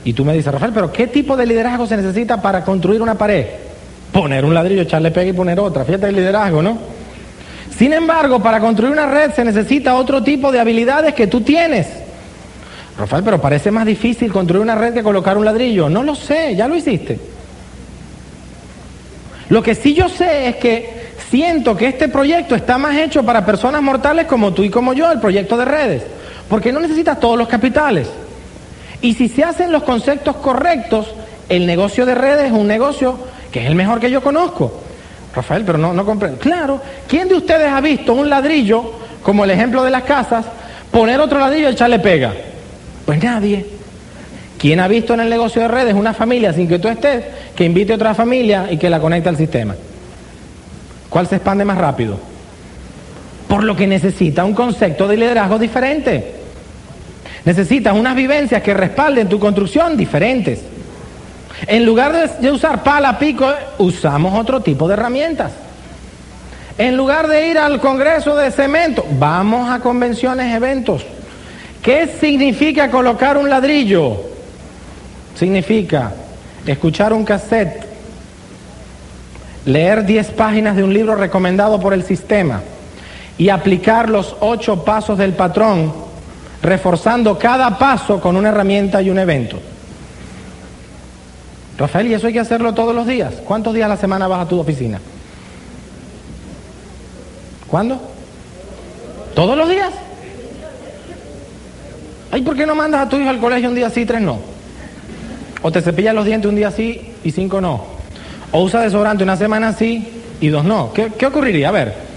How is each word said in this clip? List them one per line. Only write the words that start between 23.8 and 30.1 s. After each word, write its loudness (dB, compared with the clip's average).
mortales 2
como 2
tú 2
y 2
como 2
yo, 2
el 2
proyecto 2
de 2
redes, 0
porque 2
no 0
necesitas 0
todos 4
los 0
capitales. 2
Y 2
si 2
se 2
hacen 0
los 2
conceptos 0